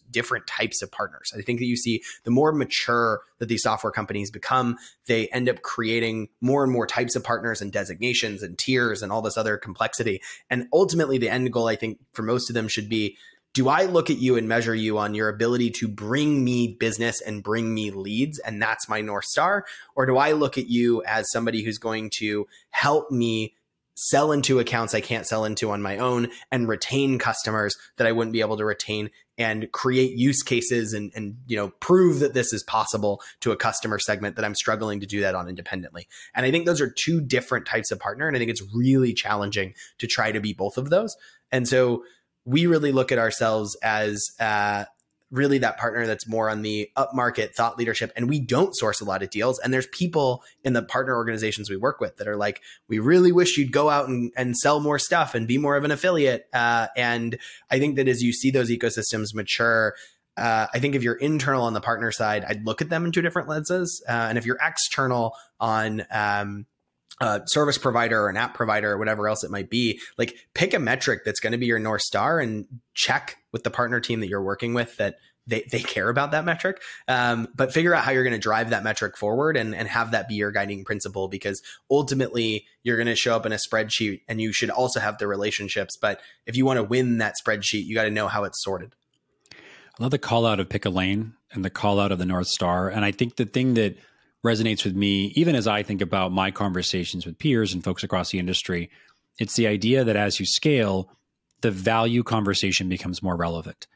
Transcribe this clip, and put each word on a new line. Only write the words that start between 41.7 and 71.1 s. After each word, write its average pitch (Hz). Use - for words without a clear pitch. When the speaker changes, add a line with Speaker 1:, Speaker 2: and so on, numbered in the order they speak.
Speaker 1:
we 151
really 156
look 131
at 127
ourselves 110
as, 107
uh, 104
really 139
that 120
partner 117
that's 110
more 110
on 107
the 107
upmarket 123
thought 117
leadership. 113
And 117
we 147
don't 135
source 110
a 104
lot 95
of 95
deals. 117
And 127
there's 131
people 151
in 131
the 117
partner 127
organizations 110
we 98
work 127
with -
that 104
are 104
like, 104
"We 110
really 175
wish 180
you'd 139
go 143
out 143
and, 120
and 123
sell 147
more 147
stuff 156
and 113
be 123
more 143
of 143
an 151
affiliate." 143
Uh, 117
and 120
I 131
think 143
that 135
as 120
you 120
see 135
those 127
ecosystems 113
mature, 110
uh, 110
I 120
think 139
if 135
you're 120
internal 139
on 117
the 104
partner 113
side, 107
I'd 107
look -
at 156
them 170
in 170
two 165
different 160
lenses. 175
Uh, 123
and 117
if 117
you're 127
external 127
on, 110
um, 101
a 107
service 147
provider 117
or 104
an 95
app 120
provider 107
or 101
whatever 107
else 107
it -
might 98
be, 117
like, 120
pick 170
a 208
metric 123